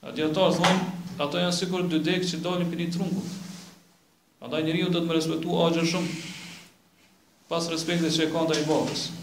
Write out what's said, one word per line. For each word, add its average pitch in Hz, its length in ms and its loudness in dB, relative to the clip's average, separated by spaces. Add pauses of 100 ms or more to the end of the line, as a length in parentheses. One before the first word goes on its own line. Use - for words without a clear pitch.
A - 80 -10
dietar 156 420 2
thonë, 175 260 4 (380)
ato 147 200 -2
janë 175 180 2
sikur 180 340 0
dy 156 140 2
degë 180 260 2
që 160 140 -4
dalin 175 260 0
prej 170 160 -2
një 170 80 -2
trungu. - 300 -2 (1160)
Prandaj 151 240 -2
njeriu 170 280 2
do 170 80 2
të 165 80 0
më 165 100 0
respektu 160 320 0 (160)
axhën 165 280 4
shumë, - 160 0 (1400)
pas 170 220 -2
respektit 165 420 0
që 156 140 2
e - 60 0
ka 165 100 2
ndaj 151 240 2
babës. - 420 0 (140)